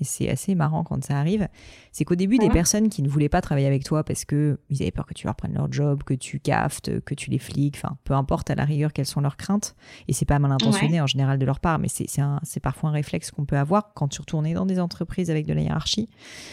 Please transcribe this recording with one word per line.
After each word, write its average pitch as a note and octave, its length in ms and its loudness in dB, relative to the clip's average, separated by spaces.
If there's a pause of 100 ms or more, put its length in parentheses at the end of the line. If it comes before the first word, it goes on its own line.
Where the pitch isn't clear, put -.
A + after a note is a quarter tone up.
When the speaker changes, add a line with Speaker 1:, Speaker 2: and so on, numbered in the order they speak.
Speaker 1:
et D3+ 40 -2
c'est - 240 -2
assez - 260 0
marrant D#3 300 2
quand C3+ 200 -4
ça C#3+ 140 -2
arrive, F3+ 300 2 (420)
c'est - 140 -4
qu'au F3 100 2
début, G3 240 4
des G#3+ 80 6
Speaker 2:
Ouais. E3 60 6
Speaker 1:
personnes G#3 360 4
qui F#3 140 -2
ne C#3 60 2
voulaient D3 200 4
pas F3+ 120 2
travailler C#3+ 260 2
avec C3+ 160 2
toi D#3 220 0
parce - 200 -6
que D3 360 0 (100)
ils - 120 0
avaient - 100 0
peur - 120 -4
que - 100 -14
tu - 120 -8
leur - 80 -2
prennes - 200 -6
leur C#3 160 -2
job, C#3+ 340 0
que C3+ 100 -2
tu - 240 -6
caftes, - 600 -2
que - 160 -8
tu - 140 -10
les B2+ 100 0
fliques, C#3+ 360 -2
enfin, - 280 -8
peu C3+ 100 0
importe C#3 340 0
à C#3+ 60 -2
la C#3+ 100 0
rigueur D3+ 280 0
quelles C#3 120 -2
sont - 160 -4
leurs C#3 160 0
craintes, - 380 -2 (320)
et - 60 -2
c'est - 140 0
pas C#3+ 120 4
mal C#3+ 140 4
intentionné D3 420 4
Speaker 2:
Ouais. E3 60 4
Speaker 1:
en C#3 80 2
général C3+ 320 2
de C3+ 40 2
leur C#3 140 0
part, D#3+ 220 0
mais - 80 -2
c'est, - 200 -4
c'est - 140 0
un, C#3+ 220 0
c'est - 160 -8
parfois C#3 300 -2
un - 20 0
réflexe D3+ 400 -4
qu'on D3 120 -6
peut C#3+ 140 0
avoir F#3 360 0
quand C#3+ 200 -2
surtout - 220 -6
on D3+ 80 0
est D#3+ 100 0
dans F#3 100 -2
des F#3 140 0
entreprises F3 500 -2
avec D#3 160 0
de D#3 80 -2
la D3+ 100 2
hiérarchie. D#3+ 460 -2 (440)